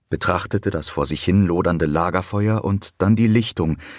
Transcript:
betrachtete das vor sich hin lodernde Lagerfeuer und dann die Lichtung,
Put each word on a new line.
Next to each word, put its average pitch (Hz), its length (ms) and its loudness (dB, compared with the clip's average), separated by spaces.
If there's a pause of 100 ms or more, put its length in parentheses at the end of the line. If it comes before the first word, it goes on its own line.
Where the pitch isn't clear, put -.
betrachtete - 600 -2
das 80 180 -4
vor - 180 -2
sich 78 160 -4
hin 95 240 4
lodernde 85 400 2
Lagerfeuer 92 800 -2
und - 360 -4
dann 101 140 4
die 113 140 2
Lichtung, 107 500 0 (200)